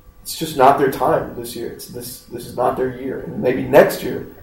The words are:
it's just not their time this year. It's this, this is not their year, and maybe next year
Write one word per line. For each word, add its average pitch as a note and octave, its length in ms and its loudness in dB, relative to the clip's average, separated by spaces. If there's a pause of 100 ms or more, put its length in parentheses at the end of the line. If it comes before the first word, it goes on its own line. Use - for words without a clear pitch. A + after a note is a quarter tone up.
(220)
it's - 160 -12
just D#3+ 180 -6
not C3+ 240 8
their C3+ 120 2
time C#3+ 440 0
this A#2 200 -10
year. A#2 180 -8
It's - 140 -16
this, - 380 -14
this A#2 200 -14
is - 100 -14
not B2 220 0
their B2+ 220 -2
year, C3 220 -8
and - 200 -8
maybe C3 220 0
next D3 400 6
year B2+ 220 -6 (180)